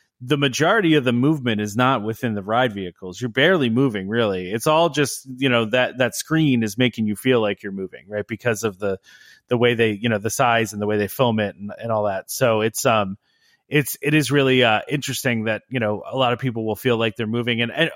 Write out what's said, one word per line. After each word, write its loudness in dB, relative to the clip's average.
the 0
majority 2
of 4
the 2
movement 0
is -4
not 2
within -4
the -4
ride 0
vehicles. -10
You're -4
barely 2
moving, 0
really. -2
It's -6
all 4
just, -4
you 0
know, 2
that, 0
that 0
screen 2
is -4
making 0
you -2
feel 2
like -2
you're -10
moving, -12
right? -6
Because -4
of -4
the, -2
the 0
way 4
they, 2
you -2
know, 2
the -6
size 2
and -6
the -2
way 0
they 0
film 0
it -4
and, -12
and -8
all 0
that. -4
So 0
it's, -2
um, 0
it's, -2
it 0
is 2
really, 4
uh, 4
interesting -2
that, -2
you -4
know, -2
a -8
lot 2
of -2
people -4
will -2
feel 2
like 0
they're -4
moving -2
and, -2
and, 0